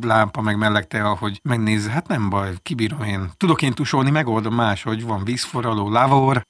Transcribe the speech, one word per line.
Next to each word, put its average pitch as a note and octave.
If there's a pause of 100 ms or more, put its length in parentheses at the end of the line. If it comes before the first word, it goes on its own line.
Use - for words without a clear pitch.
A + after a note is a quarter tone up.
lámpa, A2
meg G#2+
meleg G#2
tea, G#2
hogy G#2
megnézze. A2
Hát D3+
nem A2
baj, G2 (140)
kibírom A2+
én. F#2+
Tudok E3+
én C3+
tusolni, C3+
megoldom A2+
máshogy, A2
van G#2
vízforraló, A2+
lavor. C3